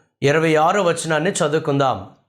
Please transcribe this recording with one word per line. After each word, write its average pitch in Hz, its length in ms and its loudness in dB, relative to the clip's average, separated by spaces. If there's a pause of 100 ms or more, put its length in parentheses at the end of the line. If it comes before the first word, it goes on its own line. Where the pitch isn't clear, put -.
(220)
ఇరవై 156 320 2
ఆరో 175 280 2
వచనాన్ని 165 500 -2
చదువుకుందాం. 143 800 -2 (180)